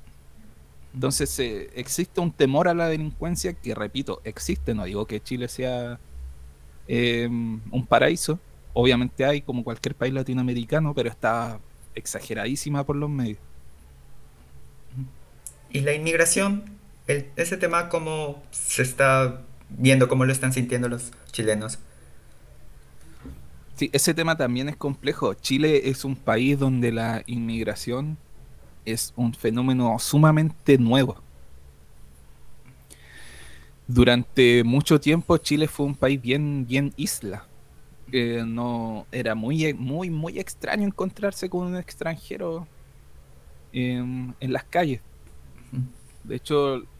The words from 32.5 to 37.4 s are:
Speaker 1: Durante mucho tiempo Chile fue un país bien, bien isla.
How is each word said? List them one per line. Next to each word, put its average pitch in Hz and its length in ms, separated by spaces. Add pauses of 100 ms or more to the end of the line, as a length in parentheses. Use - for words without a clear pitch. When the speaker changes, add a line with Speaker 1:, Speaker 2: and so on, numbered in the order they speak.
Speaker 1:
Durante 123 800
mucho 143 360
tiempo 160 380
Chile 151 280
fue 143 200
un 143 80
país 139 260
bien, 139 460
bien 135 320
isla. 120 480 (640)